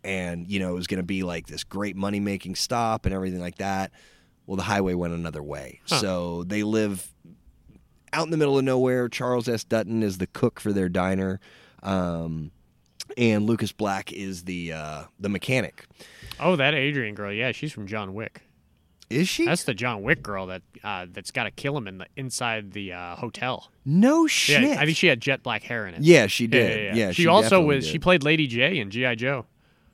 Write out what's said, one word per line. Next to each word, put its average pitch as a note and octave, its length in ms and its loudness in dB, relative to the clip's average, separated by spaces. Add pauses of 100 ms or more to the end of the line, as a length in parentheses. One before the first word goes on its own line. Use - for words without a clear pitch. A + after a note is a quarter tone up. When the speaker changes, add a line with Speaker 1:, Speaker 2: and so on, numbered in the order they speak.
Speaker 1:
and, F2+ 480 -6
you G2 80 -2
know, F#2 120 -2
it F2 40 -4
was F2 120 -6
gonna F#2 160 -4
be, F#2+ 200 -4
like, E2+ 240 -6
this D2 160 -10
great G2 340 -8
money-making G2+ 580 -4
stop A#2 500 -2
and F#2+ 100 0
everything F#2 260 -4
like F2 180 -8
that. F#2+ 340 -4 (540)
Well, F#2+ 100 -6
the F#2 80 -2
highway G2 300 0
went F2 180 -2
another E2 300 -6
way. C#2+ 460 -12
Speaker 2:
Huh. D3 120 2
Speaker 1:
So F2 440 -2
they G#2 180 -2
live G#2+ 500 -2 (1000)
out D#3 120 0
in D#3+ 60 -4
the E3 80 0
middle C#3 200 4
of C3 60 4
nowhere. B2+ 460 2
Charles B2 380 -2
S. A2+ 160 -2
Dutton A2+ 380 0
is G2 160 0
the F#2 80 -2
cook - 340 0
for G#2 120 0
their F#2+ 160 2
diner. F#2+ 520 0 (420)
Um, E2 680 -2 (680)
and G#2+ 280 4
Lucas A2 260 0
Black G2 400 -4
is F#2+ 320 -10
the, F2 280 -6
uh, D2+ 300 -8 (180)
the G2+ 80 -4
mechanic. A2 580 -2 (540)
Speaker 2:
Oh, F3 160 2
that C#3+ 180 2
Adrian C3+ 400 -2
girl. G2+ 180 -8
Yeah, A#2 200 -2
she's D3+ 200 -8
from G#2 140 -12
John G2 280 -6
Wick. - 280 -12 (680)
Speaker 1:
Is E3 180 2
she? - 160 0
Speaker 2:
That's E3+ 200 2
the B2 100 -2
John A2 280 -4
Wick C#3 200 0
girl G2 240 -6
that, F#2 160 -10 (200)
uh, F#2+ 300 -6
that's F#2+ 180 -14
gotta A#2 200 -4
kill C#3 260 -4
him A2+ 100 -8
in F#2+ 120 -12
the, F#2 80 -14 (100)
inside A2+ 560 -6
the, G2 200 -10
uh, F2 240 -12
hotel. B2 540 -8 (140)
Speaker 1:
No A#3 380 6
Speaker 2:
Yeah, D#4 60 4
Speaker 1:
shit. B3+ 500 4
Speaker 2:
I D3 80 0
think D#3 100 2
she F#3 100 2
had A#2+ 140 4
jet C3+ 220 -2
black A2 200 -4
hair A2+ 240 -6
in E2+ 80 -10
it. A#2 80 -6
Speaker 1:
Yeah, D3+ 260 10
she A#2+ 160 0
Speaker 2:
Yeah, A2+ 60 2
Speaker 1:
did. B2 180 6 (100)
Speaker 2:
yeah, G#2+ 60 -2
yeah. G2 100 -2 (120)
Speaker 1:
Yeah, F2+ 60 0
Speaker 2:
She F3 100 2
Speaker 1:
she E3 60 6
Speaker 2:
also G3 220 8
Speaker 1:
definitely D#3+ 260 6
Speaker 2:
was, C3 80 0
Speaker 1:
did. D#3 80 -4
Speaker 2:
she E3+ 60 -2
played F3 240 4
Lady D3+ 240 4
J C3 320 2
in G2 120 -4
G A#2+ 160 -2
I A#2+ 80 0
Joe. B2+ 320 -2 (480)